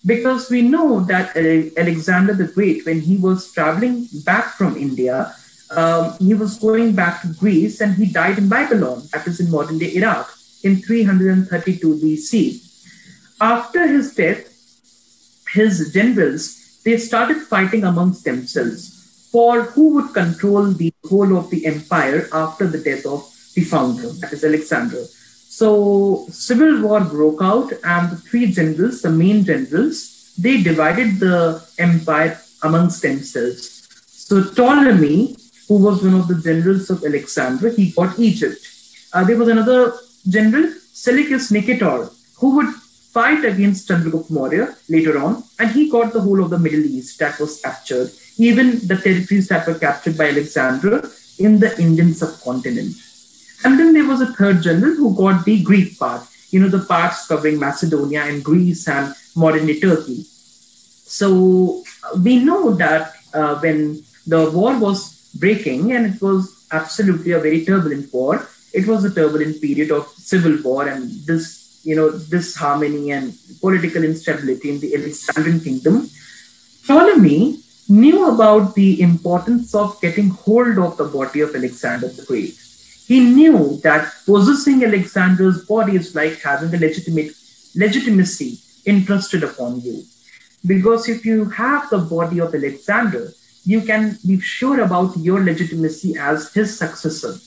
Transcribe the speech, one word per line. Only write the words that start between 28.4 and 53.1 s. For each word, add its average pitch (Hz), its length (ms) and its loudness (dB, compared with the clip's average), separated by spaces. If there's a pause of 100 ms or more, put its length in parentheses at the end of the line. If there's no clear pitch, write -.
generals, 175 500 -2
the 180 80 -2
main 185 360 4
generals, 160 920 -4
they 214 260 2
divided 170 560 0
the 170 460 0 (120)
empire 160 600 0 (240)
amongst 170 380 0
themselves. - 840 -6 (200)
So - 360 0
Ptolemy, 240 920 2 (320)
who 208 100 2
was 196 240 2
one 190 120 2
of 185 140 2
the 180 80 0
generals 170 540 0
of 175 140 -4
Alexander, 143 680 -4
he 202 220 0
got 185 280 -2
Egypt. 165 400 0 (540)
Uh, 185 100 2
there 226 140 2
was 233 100 2
another 233 460 2 (340)
general, 220 440 2 (220)
Seleucus 269 580 -2
Nicator, 196 600 -2 (260)
who 269 180 2
would 294 120 2
fight - 800 -2
against 196 420 0
Chandragupta 160 440 -2
Maurya 156 440 -2 (140)
later 156 280 2
on, 160 260 -2 (160)
and 226 120 0
he 302 180 2
got 233 220 0
the 220 100 -2
whole 190 220 2
of 165 60 -2
the 175 100 -2
Middle 151 240 0
East 131 360 -6
that 147 200 -4
was 151 220 -8
captured, 127 500 -6 (260)
even 233 500 2
the 185 100 0
territories 185 500 0
that 165 180 -2
were 160 140 -4
captured 156 380 -4
by 156 100 0
Alexander 143 840 -2 (300)
in 208 200 4
the 220 200 2
Indian 165 340 4
subcontinent. 127 800 -6 (720)